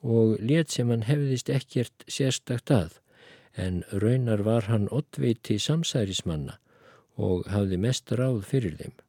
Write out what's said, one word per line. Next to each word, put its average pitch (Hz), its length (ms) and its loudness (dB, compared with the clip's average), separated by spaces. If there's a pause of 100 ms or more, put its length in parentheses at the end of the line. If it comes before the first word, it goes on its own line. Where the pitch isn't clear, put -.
og 113 320 4
lét 147 320 0
sem 120 220 0
hann 113 140 0
hefðist 139 440 0
ekkert - 560 -4
sérstakt - 640 -2
að, 95 300 2 (560)
en 92 320 -2
raunar 110 560 2
var 107 260 2
hann 107 220 2
oddviti 120 680 -2
samsærismanna 98 1000 -2 (560)
og 95 340 -2
hafði 98 320 0
mest 120 320 -2
ráð 120 320 -2
fyrir 104 320 -2
þeim. - 180 -14 (140)